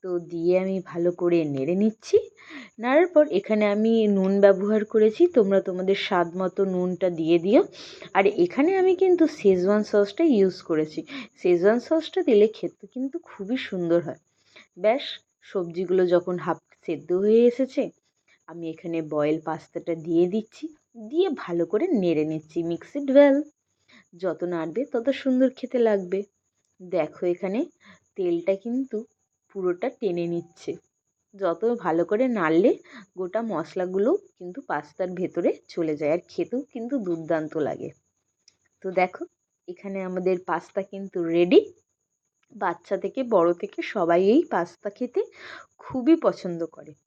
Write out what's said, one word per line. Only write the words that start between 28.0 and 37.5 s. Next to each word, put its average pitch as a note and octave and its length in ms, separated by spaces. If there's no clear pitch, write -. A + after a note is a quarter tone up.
তেলটা F3 380
কিন্তু B3 340
পুরোটা F3+ 380
টেনে F3 340
নিচ্ছে, E3+ 380
যত F3+ 280
ভালো E3 260
করে G#3+ 140
নাড়লে E3+ 320
গোটা F#3 220
মশলাগুলো F#3 600
কিন্তু F3+ 220
পাস্তার D#3+ 380
ভেতরে F3+ 320
চলে D#3+ 280
যায় D3 160
আর F3 140
খেতেও F#3 300
কিন্তু A#3+ 220
দুর্দান্ত D#3+ 460